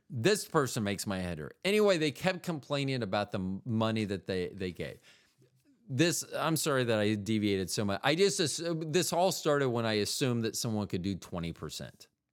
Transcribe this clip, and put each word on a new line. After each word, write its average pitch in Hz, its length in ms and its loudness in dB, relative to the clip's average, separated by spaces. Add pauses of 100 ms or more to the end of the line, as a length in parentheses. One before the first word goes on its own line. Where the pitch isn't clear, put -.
(120)
This 139 340 2
person 131 380 0
makes 101 240 -2
my 98 100 -2
head 87 220 -4
hurt. - 260 -12
Anyway, 202 320 4
they 151 140 2
kept 175 320 -2
complaining 139 580 -2
about 104 300 -2
the 104 80 -2
m-, 92 260 -4
money 110 400 0
that 95 220 -6
they, 92 260 -2
they 95 180 -6
gave. 71 260 -10 (920)
This, 147 340 2 (140)
I'm 156 180 2
sorry 139 280 2
that 117 160 2
I 107 160 4
deviated 101 560 0
so 113 120 0
much. 101 200 0
I 143 100 4
just 190 260 2
assu-, 160 540 -2
this 170 180 2
all 175 200 4
started 143 380 2
when 117 180 0
I 107 60 2
assumed 117 500 0
that 110 120 -2
someone 107 300 0
could 92 160 -2
do 98 140 0
twenty 82 360 -6
percent. - 580 -12 (240)